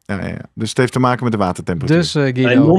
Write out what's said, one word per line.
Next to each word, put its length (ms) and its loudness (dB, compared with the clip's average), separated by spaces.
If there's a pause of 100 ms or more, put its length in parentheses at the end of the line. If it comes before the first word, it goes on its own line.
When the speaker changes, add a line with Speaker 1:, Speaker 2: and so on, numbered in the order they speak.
Speaker 1:
ja, 160 -8
ja, 60 -8
ja. 140 -8 (140)
Dus 140 -6
het 100 -8
heeft 140 2
te 60 -2
maken 240 2
met 100 -2
de 60 -2
watertemperatuur. 600 -2
Speaker 2:
Dus, 140 -4
eh, 80 0
Guido, 200 0
Speaker 3:
Bij 120 2
non 240 4